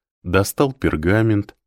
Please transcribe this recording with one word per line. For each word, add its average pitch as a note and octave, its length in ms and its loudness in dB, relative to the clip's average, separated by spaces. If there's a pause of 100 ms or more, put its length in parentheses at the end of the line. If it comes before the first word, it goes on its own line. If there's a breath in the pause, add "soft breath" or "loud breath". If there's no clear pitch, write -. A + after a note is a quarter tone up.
(240)
достал G2+ 480 0
пергамент G2+ 960 -2